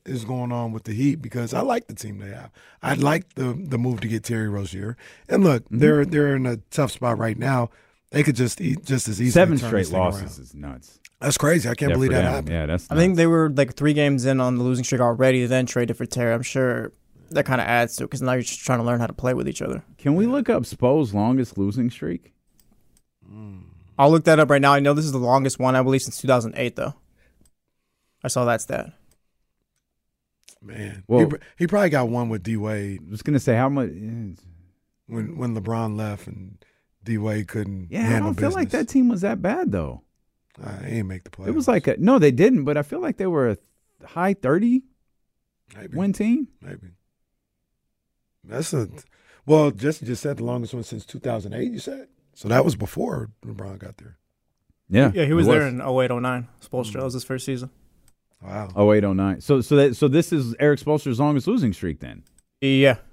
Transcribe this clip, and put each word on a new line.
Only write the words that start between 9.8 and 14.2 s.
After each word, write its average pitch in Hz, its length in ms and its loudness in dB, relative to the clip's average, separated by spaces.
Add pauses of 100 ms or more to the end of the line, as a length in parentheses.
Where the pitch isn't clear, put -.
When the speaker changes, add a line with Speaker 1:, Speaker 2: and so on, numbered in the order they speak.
Speaker 1:
this 78 100 -2
thing 90 80 0
Speaker 2:
losses 92 380 -2
Speaker 1:
around. 69 80 -18
Speaker 2:
is - 100 -20
nuts. 71 420 -16 (240)
Speaker 1:
That's 143 160 0
crazy. 151 320 2
I 123 60 -2
can't 143 160 0
Speaker 2:
Yeah, 85 40 2
Speaker 1:
believe 131 140 2
Speaker 2:
for - 80 2
Speaker 1:
that - 60 4
Speaker 2:
them. 87 100 2
Speaker 1:
happened. 73 160 -4
Speaker 2:
Yeah, 80 160 -2
that's 80 260 -4
Speaker 3:
I 147 40 -2
think 175 160 4
Speaker 2:
nuts. 175 60 2
Speaker 3:
they 165 100 6
were, 165 280 4
like, 131 200 2
three 147 180 0
games 139 320 2